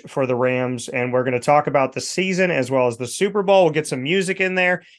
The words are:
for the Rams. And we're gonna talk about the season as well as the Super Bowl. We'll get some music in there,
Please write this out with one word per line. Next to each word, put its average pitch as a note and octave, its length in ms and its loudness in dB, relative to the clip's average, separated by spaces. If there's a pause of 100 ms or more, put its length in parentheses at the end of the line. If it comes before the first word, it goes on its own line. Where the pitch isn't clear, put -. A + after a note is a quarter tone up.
for C3+ 200 -2
the B2 100 0
Rams. B2+ 520 -2
And B2+ 240 -4
we're B2+ 120 0
gonna B2 160 -2
talk D3 260 4
about C3+ 280 0
the - 60 -6
season F#3 500 0
as C3+ 200 -2
well C3 160 2
as A#2 120 -2
the B2 100 -8
Super G3+ 340 -2
Bowl. F#3+ 220 6
We'll D#3+ 80 4
get D3+ 160 -2
some C3 140 -4
music F3+ 380 -2
in F#3 140 0
there, F3+ 300 0 (140)